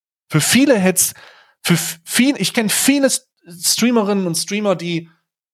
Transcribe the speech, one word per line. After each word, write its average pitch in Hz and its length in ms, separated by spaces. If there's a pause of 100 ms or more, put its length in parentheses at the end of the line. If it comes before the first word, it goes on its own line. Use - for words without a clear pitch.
(280)
Für 156 120
viele 262 380
hätt's, 185 360 (480)
für - 120
f-, - 300
viel, 262 340
ich 196 160
kenn 220 160
viele 277 360
S-, - 220 (180)
Streamerinnen 196 800
und 165 100
Streamer, 202 400
die 170 320 (460)